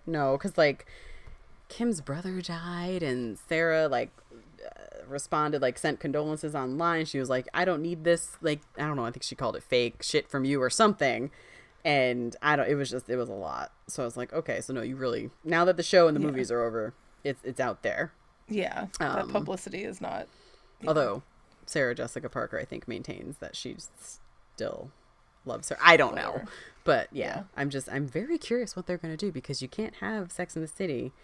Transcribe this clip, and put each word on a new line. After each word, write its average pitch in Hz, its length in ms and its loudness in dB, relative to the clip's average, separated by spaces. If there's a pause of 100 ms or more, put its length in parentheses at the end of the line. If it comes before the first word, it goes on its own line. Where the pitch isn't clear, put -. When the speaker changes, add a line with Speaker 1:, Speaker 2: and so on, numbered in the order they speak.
Speaker 1:
"No," 143 300 2
'cause, 185 200 -6
like, 147 280 4 (840)
Kim's 226 340 0
brother 180 400 -6
died, 175 600 -4
and 123 340 -2
Sarah, 160 500 2
like, 123 240 0 (540)
uh, - 420 -16
responded, 151 540 0
like, 127 160 2
sent 151 220 0
condolences 151 560 -2
online. 156 500 0
She 139 140 -2
was 127 100 -2
like, 127 240 0
"I 170 120 2
don't 170 160 2
need 165 240 -4
this," 170 360 4
like, 151 200 0 (160)
I - 60 -6
don't 151 120 0
know, 123 100 0
I 120 60 -2
think 123 120 -10
she - 120 -6
called 123 200 -2
it - 80 -8
fake 120 400 2
shit - 260 0
from 135 160 0
you 139 160 2
or 127 80 4
something, 143 640 4 (540)
and 123 560 2
I 151 140 4
don't, 139 140 2
it 147 60 4
was 139 140 -2
just, 123 200 -6
it 123 80 0
was 117 120 -2
a 98 40 -8
lot. 73 380 -6 (160)
So - 160 -6
I - 20 -2
was 117 120 -6
like, 123 160 -8
"Okay, 147 280 -2
so - 120 -8
no, 123 80 -4
you 123 140 -4
really, 120 360 -2 (120)
now 165 220 2
that 185 120 6
the 175 60 -2
show 175 240 8
and 151 80 6
the 147 60 2
Speaker 2:
Yeah. 151 60 2
Speaker 1:
movies 131 240 -2
are 120 100 2
over, 113 320 -2 (320)
it's, - 180 -4
it's 127 160 -4
out 120 240 -2
there." - 300 -2 (340)
Speaker 2:
Yeah, 202 400 -2 (120)
that 151 260 0
Speaker 1:
Um, - 60 -8
Speaker 2:
publicity 190 520 -4
is 190 180 -8
not, - 260 -6 (520)
yeah. - 80 -4
Speaker 1:
Although 135 360 2 (420)
Sarah 127 280 2
Jessica 120 360 -6
Parker, - 280 -4
I - 80 -4
think, - 220 -10
maintains 95 500 -8
that - 180 -12
she - 220 -10 (760)
still - 340 -6 (560)
loves - 240 -8
her. - 120 -4
I 165 160 12
don't 135 180 2
know. - 160 -2
Speaker 2:
Whatever. - 200 -8 (320)
Speaker 1:
But 135 300 4
yeah, 131 120 -4 (120)
Speaker 2:
Yeah. 196 60 -6 (120)
Speaker 1:
I'm 143 140 -2
just, 139 200 -4
I'm 139 180 -4
very 233 320 -2
curious 233 360 -4
what 185 120 -8
they're 180 100 -2
gonna 160 180 -6
do, 196 160 -4
because 135 300 -8
you 127 60 -8
can't - 300 -6
have 202 340 -6
Sex - 240 -6
in 160 80 -4
the 156 40 -6
City 135 460 -4 (100)